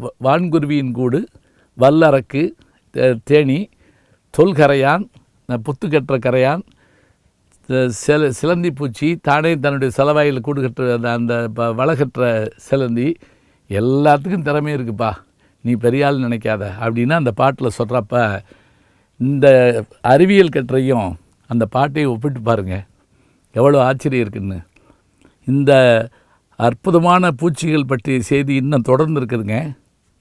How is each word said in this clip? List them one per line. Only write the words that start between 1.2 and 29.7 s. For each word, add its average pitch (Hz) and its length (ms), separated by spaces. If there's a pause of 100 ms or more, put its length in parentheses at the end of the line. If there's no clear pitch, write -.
வல்லரக்கு, 147 840 (360)
தே-, 127 320
தேனி, 147 440 (720)
தொல்கரையான், 147 680 (400)
ந-, 123 80
புத்து 131 280
கட்டுற 143 280
கரையான், 131 500 (1040)
த-, 127 220
சில-, 147 420
சிலந்தி 170 400
பூச்சி 143 460
தானே 151 420
தன்னுடைய 135 380
செலவாயில் 147 440
கூடு 139 220
கட்டுற 123 320
அந்த, 117 180
அந்த 120 420
ப-, 117 200
வலை 139 220
கட்டுற 120 600
சிலந்தி, 131 600 (520)
எல்லாத்துக்கும் 139 760
திறமை 147 320
இருக்குப்பா, 113 380 (500)
நீ 120 100
பெரிய 120 340
ஆள் 139 100
நினைக்காத 110 540 (100)
அப்படின்னு 117 320
அந்த 147 240
பாட்டுல 131 320 (100)
சொல்றப்ப, 110 640 (760)
இந்த 127 680 (160)
அறிவியல் 180 480
கட்டுரையும் 127 640 (320)
அந்த 117 200
பாட்டையும் 139 460
ஒப்பிட்டு 127 280
பாருங்க, 101 460 (680)
எவ்வளோ 139 300
ஆச்சரியம் 127 440
இருக்குன்னு. 98 340 (840)
இந்த 131 640 (500)
அற்புதமான 175 720
பூச்சிகள் 151 560
பற்றிய 131 340
செய்தி 139 340
இன்னும் 135 280
தொடர்ந்து 135 380
இருக்குதுங்க. 120 560 (440)